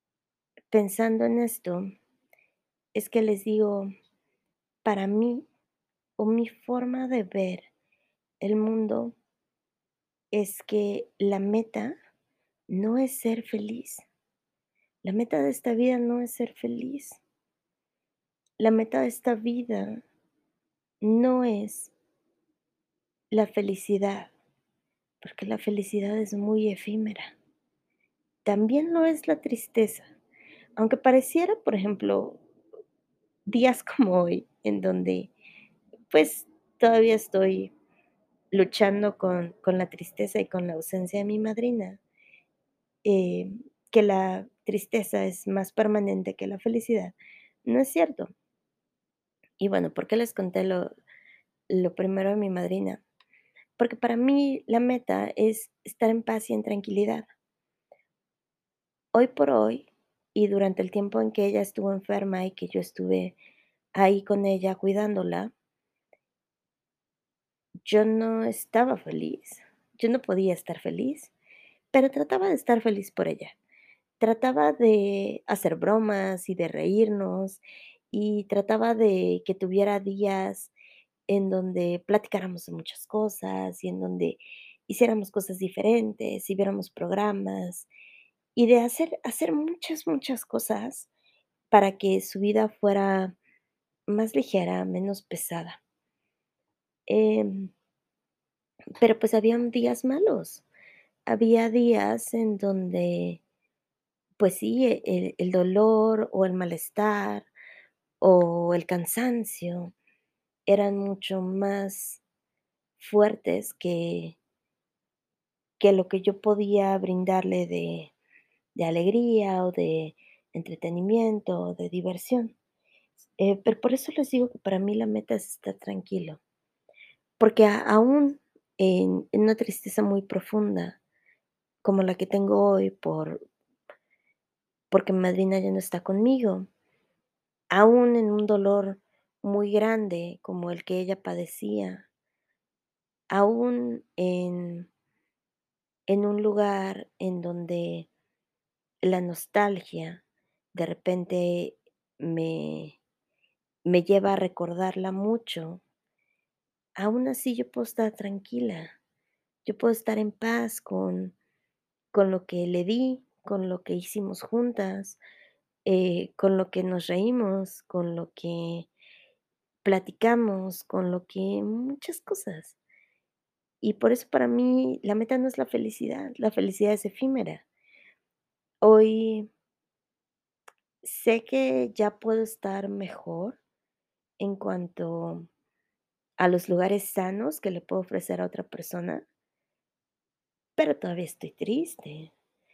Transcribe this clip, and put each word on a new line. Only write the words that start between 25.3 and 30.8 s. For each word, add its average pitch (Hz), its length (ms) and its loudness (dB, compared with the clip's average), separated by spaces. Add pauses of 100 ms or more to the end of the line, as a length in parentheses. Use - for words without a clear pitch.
la 214 120 -4
felicidad 208 600 -4
es 214 160 -4
muy 214 360 0
efímera. 208 680 -8 (1040)
También 226 500 2
lo 330 120 4
es 320 220 -2
la 302 120 0
tristeza, - 640 -2 (720)
aunque 220 220 2